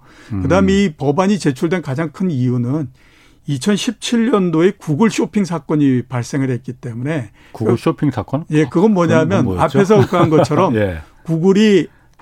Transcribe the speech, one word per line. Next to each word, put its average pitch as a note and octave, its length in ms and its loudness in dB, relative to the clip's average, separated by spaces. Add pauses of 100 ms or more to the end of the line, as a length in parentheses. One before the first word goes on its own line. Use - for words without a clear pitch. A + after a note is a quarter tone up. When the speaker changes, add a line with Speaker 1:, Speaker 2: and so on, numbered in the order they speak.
(320)
Speaker 1:
음. G2 100 -4
Speaker 2:
그다음에 F#3+ 300 2 (120)
이 E3 80 -2
법안이 F#3 480 0
제출된 E3 420 -2
가장 D3 300 -6
큰 F#3 180 -4
이유는 B2 560 -2 (640)
이천십칠 G#3 800 -2
년도에 F#3 480 2
구글 E3 320 0
쇼핑 G#3 340 -2
사건이 D3 580 0
발생을 C3 480 -4
했기 B2 220 -6
때문에 B2 580 -8 (200)
Speaker 1:
구글 A2+ 240 -2
Speaker 2:
그 A#2 80 -2
Speaker 1:
쇼핑 D#3 300 -2
사건? D#3 400 -6
Speaker 2:
예, D3+ 140 2
그건 F#3+ 280 2
뭐냐면 E3 340 2 (120)
Speaker 1:
그건 C3+ 40 2 (120)
뭐였죠? D#3 220 0
Speaker 2:
앞에서 G3 280 4
그 F3+ 100 -2
한 E3+ 140 2
것처럼 D3+ 440 2
Speaker 1:
<laughs> G#2+ 40 0
예. F#2 200 -2 (260)
Speaker 2:
구글이 F#3+ 640 2 (340)